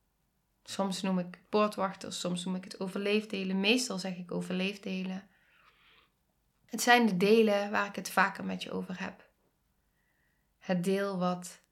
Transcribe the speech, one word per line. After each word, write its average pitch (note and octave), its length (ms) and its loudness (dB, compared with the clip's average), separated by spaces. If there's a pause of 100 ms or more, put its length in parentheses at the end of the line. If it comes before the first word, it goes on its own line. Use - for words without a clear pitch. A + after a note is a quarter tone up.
(640)
Soms G3 380 -4
noem F#3+ 180 2
ik F3 160 -6
het - 140 -20
poortwachters, G#3 720 0
soms F3 260 -4
noem F#3 100 -4
ik F#3 80 -8
het - 160 -14
overleefdelen. G3 800 -2
Meestal G3+ 400 2
zeg F3+ 180 -6
ik F3+ 140 -10
overleefdelen. F#3 960 -4 (1400)
Het A3 160 -6
zijn A#3+ 240 8
de G3 120 4
delen G3+ 540 6
waar G#3 140 0
ik G3+ 100 -10
het F#3+ 140 -8
vaker F#3+ 360 2
met F#3 180 -6
je - 80 -10
over F#3 280 -6
heb. - 320 -12 (1300)
Het F3+ 200 0
deel G3 340 0
wat F3+ 440 -2 (100)